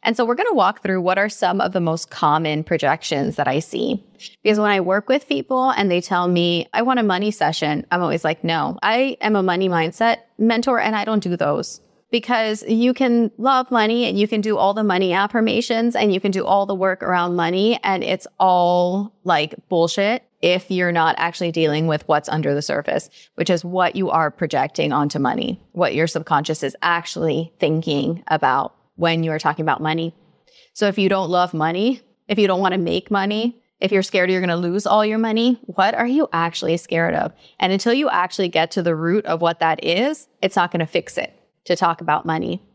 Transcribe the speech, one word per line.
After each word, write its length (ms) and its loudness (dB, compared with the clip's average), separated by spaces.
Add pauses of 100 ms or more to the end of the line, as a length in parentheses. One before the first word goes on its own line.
And 120 0
so 80 2
we're 100 0
gonna 200 0
walk 280 2
through 180 -2
what 180 2
are 100 2
some 320 -2
of 120 0
the 80 0
most 300 -2
common 540 0
projections 720 -2
that 100 0
I 140 0
see. 440 -6 (380)
Because 160 2
when 120 2
I 100 2
work 280 0
with 200 0
people 420 0
and 200 0
they 100 2
tell 260 0
me, 460 0
"I 100 0
want 160 2
a 60 0
money 260 0
session," 600 -2
I'm 120 0
always 220 -2
like, 180 -2
"No, 400 -2
I 380 0
am 160 0
a 60 2
money 260 0
mindset 500 0 (200)
mentor 420 2
and 160 0
I 80 -2
don't 180 0
do 140 -2
those." 440 -2 (300)
Because 540 0
you 280 2
can 460 2
love 320 2
money 340 2
and 140 0
you 100 2
can 120 0
do 180 0
all 160 2
the 100 -2
money 300 2
affirmations 840 0
and 160 2
you 80 0
can 100 0
do 140 -2
all 220 2
the 80 -4
work 280 -2
around 340 0
money 460 0
and 220 -2
it's 220 -4 (120)
all, 760 2 (100)
like, 300 0 (160)
bullshit 520 0 (200)
if 280 0
you're 220 0
not 240 2
actually 360 -4
dealing 340 2
with 220 -2
what's 200 2
under 260 0
the 60 -2
surface, 480 -4 (280)
which 120 -2
is 160 0
what 320 0
you 140 -2
are 200 2
projecting 640 -2
onto 260 0
money, 400 -2 (140)
what 220 0
your 140 0
subconscious 540 -2
is 200 -6
actually 760 -2
thinking 680 -2
about 480 0 (220)
when 260 0
you 80 -2
are 80 -4
talking 260 -2
about 160 0
money. 340 -4 (600)
So 140 0
if 100 -2
you 100 2
don't 220 0
love 240 2
money, 460 -2 (280)
if 100 0
you 80 4
don't 140 2
wanna 180 2
make 320 -2
money, 480 -2 (220)
if 100 0
you're 120 2
scared 280 0
you're 100 2
gonna 160 0
lose 300 -2
all 180 4
your 140 0
money, 440 2
what 320 0
are 120 0
you 260 0
actually 440 0
scared 380 -2
of? 180 -2 (260)
And 140 0
until 200 0
you 180 0
actually 380 -2
get 240 0
to 100 -2
the 140 0
root 300 0
of 140 -2
what 200 0
that 240 0
is, 440 -2 (120)
it's 160 0
not 140 2
gonna 160 -2
fix 320 -4
it 140 -8 (320)
to 120 0
talk 240 0
about 260 -2
money. 360 -4 (120)